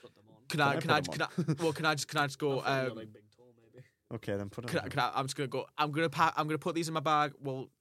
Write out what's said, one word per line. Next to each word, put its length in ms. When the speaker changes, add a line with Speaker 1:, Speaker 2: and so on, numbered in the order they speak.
Speaker 1:
put 140
them 140
on. 80
Speaker 2:
Can 120
I, 160
Speaker 3:
Can 20
I 20
Speaker 2:
can 100
I, 100
Speaker 3:
put 120
Speaker 2:
can 60
Speaker 3:
them 100
Speaker 2:
I, 40
Speaker 3:
on? 60
<laughs> 60
Speaker 2:
well, 80
can 140
I 80
just, 140
can 100
I 80
just 120
go, 220
Speaker 1:
I 20
thought 160
you 60
were, 60
Speaker 2:
um, 60
Speaker 1:
like, 160
big, 100
tall, 200
maybe. 280
Speaker 3:
Okay, 220
then 140
put 140
'em 60
Speaker 2:
can 100
I, 40
Speaker 3:
on. 60
Speaker 2:
can 100
I, 140
I'm 120
just 100
gonna 120
go, 180
I'm 160
gonna 180
pa-, 260
I'm 100
gonna 120
put 160
these 140
in 60
my 60
bag. 400
We'll 300